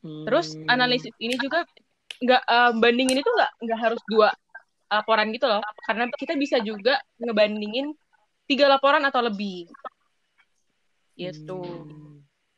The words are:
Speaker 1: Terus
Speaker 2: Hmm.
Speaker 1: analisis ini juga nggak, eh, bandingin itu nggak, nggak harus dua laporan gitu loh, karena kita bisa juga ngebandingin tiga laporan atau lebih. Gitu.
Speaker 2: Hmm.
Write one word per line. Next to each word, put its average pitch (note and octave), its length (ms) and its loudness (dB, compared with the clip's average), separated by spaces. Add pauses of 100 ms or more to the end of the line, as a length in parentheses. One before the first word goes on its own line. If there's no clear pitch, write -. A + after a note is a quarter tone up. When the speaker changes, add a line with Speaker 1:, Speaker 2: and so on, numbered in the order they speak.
Speaker 1:
Terus F#3 480 -4
Speaker 2:
Hmm. - 160 -12
Speaker 1:
analisis B3 480 0
ini A3+ 240 -6
juga D4 240 -2 (560)
nggak, B3+ 240 2
eh, A#3+ 320 4
bandingin B3+ 480 2
itu A#4 80 0
nggak, G#4 240 0
nggak A3+ 320 -6
harus A#3 160 -4
dua G#3+ 240 4 (640)
laporan G#3+ 400 2
gitu B3 160 -2
loh, G#3+ 160 0 (160)
karena A#3+ 320 -4
kita D#4+ 240 -6
bisa C#4 240 0
juga G#3+ 400 0 (160)
ngebandingin G#3+ 720 -2 (560)
tiga C#4 240 4
laporan C#4 400 6
atau C4 160 0
lebih. G3 400 -6 (1500)
Gitu. F3 400 -12
Speaker 2:
Hmm. D3+ 640 -14 (380)